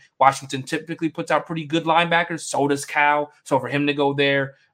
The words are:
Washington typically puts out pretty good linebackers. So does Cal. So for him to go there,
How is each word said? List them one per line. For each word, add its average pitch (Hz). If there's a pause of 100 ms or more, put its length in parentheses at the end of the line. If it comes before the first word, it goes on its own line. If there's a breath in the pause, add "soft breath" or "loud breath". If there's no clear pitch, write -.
(200 loud breath)
Washington 135
typically 160
puts 165
out 147
pretty 165
good 156
linebackers. 170
So 139
does 139
Cal. 147 (100)
So 139
for 131
him 143
to 143
go 143
there, 139 (200 soft breath)